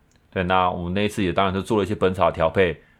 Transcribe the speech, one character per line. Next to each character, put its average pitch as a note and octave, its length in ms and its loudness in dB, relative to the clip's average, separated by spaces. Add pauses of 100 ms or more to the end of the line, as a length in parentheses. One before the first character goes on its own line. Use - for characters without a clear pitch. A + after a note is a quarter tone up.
(320)
对， F#2+ 120 -2
那 F#2 260 2
我 F2 140 -6
们 F2 100 -4
那 G2+ 100 0
一 G#2+ 40 0
次 G#2 140 -4
也 F2 100 0
当 F#2+ 120 0
然 F#2 100 0
是 F#2+ 80 -2
做 A2 140 -2
了 G2+ 80 2
一 - 20 -2
些 F#2+ 80 -4
本 F#2 200 0
草 F2+ 160 2
调 D#2+ 180 0
配， E2+ 340 0 (180)